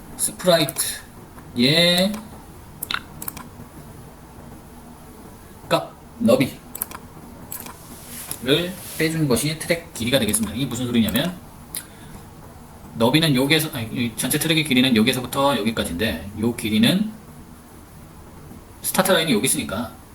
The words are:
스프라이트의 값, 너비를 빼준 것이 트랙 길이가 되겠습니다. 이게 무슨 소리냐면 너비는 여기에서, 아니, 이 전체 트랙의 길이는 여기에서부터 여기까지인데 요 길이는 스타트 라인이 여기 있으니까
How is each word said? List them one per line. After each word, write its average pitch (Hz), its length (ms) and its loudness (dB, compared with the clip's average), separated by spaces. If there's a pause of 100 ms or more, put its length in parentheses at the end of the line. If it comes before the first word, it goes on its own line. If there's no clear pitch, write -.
(160)
스프라이트의 175 2000 2 (3500)
값, - 240 0 (280)
너비를 - 380 4 (2500)
빼준 160 300 2
것이 151 320 2
트랙 - 340 -2
길이가 123 260 2
되겠습니다. 110 360 0
이게 131 100 0
무슨 117 220 -4
소리냐면 120 560 2 (1500)
너비는 135 400 4
여기에서, 143 380 4
아니, 113 180 -4
이 117 240 0
전체 131 220 -2
트랙의 160 280 2
길이는 127 300 6
여기에서부터 127 640 4
여기까지인데 104 720 -2 (100)
요 117 160 2
길이는 123 560 4 (1700)
스타트 - 280 2
라인이 160 220 4
여기 107 140 2
있으니까 110 440 -2 (240)